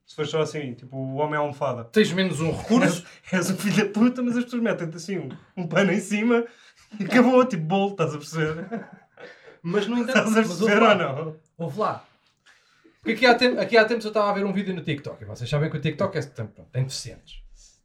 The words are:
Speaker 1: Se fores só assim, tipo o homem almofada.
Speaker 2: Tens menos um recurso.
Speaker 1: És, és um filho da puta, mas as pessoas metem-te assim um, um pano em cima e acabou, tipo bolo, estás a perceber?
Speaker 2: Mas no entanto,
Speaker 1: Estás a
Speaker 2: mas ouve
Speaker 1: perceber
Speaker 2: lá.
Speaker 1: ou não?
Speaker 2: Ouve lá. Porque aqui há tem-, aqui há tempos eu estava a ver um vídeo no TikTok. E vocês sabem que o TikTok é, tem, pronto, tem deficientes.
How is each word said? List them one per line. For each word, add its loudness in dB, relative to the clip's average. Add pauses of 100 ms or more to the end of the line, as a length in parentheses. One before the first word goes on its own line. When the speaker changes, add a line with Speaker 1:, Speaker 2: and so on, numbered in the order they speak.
Speaker 1:
Se -20
fores -6
só 0
assim, -4
tipo -16
o -6
homem 0
almofada. -4
Speaker 2:
Tens 2
menos -2
um 0
recurso. 0 (260)
Speaker 1:
És, -2
és 0
um -2
filho 0
da -8
puta, 2
mas -2
as -2
pessoas -4
metem-te -2
assim -8
um, -8 (280)
um -6
pano 2
em 0
cima 0 (540)
e -4
acabou, 6
tipo -4
bolo, 0
estás -2
a -10
perceber? -6 (760)
Speaker 2:
Mas -2
no -2
entanto, 0
Speaker 1:
Estás 2
a 6
Speaker 2:
mas 0
ouve -2
Speaker 1:
perceber 4 (180)
Speaker 2:
lá. -2 (100)
Speaker 1:
ou -8
não? -10 (220)
Speaker 2:
Ouve -8
lá. -4 (960)
Porque -2
aqui 4
há 10
tem-, 4
aqui 2
há 8
tempos 0
eu -6
estava 2
a -2
ver -2
um -2
vídeo -4
no -8
TikTok. -8
E -14
vocês -10
sabem 0
que -6
o -6
TikTok -2
é, -2
tem, -10
pronto, -20
tem -2
deficientes. -12 (420)